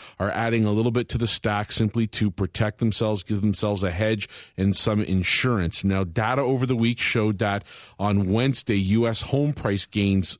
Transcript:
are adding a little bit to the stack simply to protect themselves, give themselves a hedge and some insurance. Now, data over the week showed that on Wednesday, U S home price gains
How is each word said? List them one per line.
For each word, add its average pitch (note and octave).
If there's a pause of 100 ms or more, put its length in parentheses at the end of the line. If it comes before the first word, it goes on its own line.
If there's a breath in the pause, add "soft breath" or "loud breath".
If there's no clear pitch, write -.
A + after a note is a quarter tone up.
(180 loud breath)
are G2
adding A2+
a G#2
little A2+
bit A#2
to A#2
the A#2
stack G#2
simply A2+
to G#2
protect G#2
themselves, G#2+
give G#2
themselves G2+
a F#2
hedge G#2+ (280 loud breath)
and F#2+
some G#2+
insurance. F#2+
Now, F#2+
data A#2
over B2+
the B2
week A#2
showed G#2+
that G#2 (340 loud breath)
on G2
Wednesday, A#2
U G#2+
S A2+
home C#3+
price G2+
gains G2